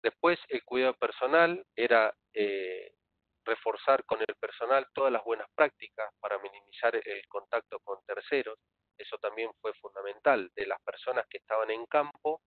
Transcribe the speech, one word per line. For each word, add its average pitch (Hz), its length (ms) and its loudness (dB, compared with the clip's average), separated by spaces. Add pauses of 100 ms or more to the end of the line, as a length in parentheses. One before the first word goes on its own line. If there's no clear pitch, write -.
Después, 170 300 2 (120)
el 127 120 -2
cuidado 127 320 0
personal 165 800 2
era, 113 400 4 (180)
eh, 98 640 -4 (500)
reforzar 113 600 0
con 110 160 -2
el 107 160 0
personal 127 580 -2
todas 135 180 2
las 110 120 -2
buenas 113 280 -4
prácticas 113 560 0 (120)
para 101 180 -4
minimizar 101 560 -4
el 104 320 -6
contacto 101 540 -6
con 98 240 -10
terceros. 110 520 -4 (400)
Eso 110 220 -12
también 110 320 -6 (100)
fue 107 140 -6
fundamental. 101 800 -2
De 101 100 -4
las 98 180 -4
personas - 460 -6
que 101 100 -16
estaban 110 340 -2
en 113 140 -6
campo 151 600 -2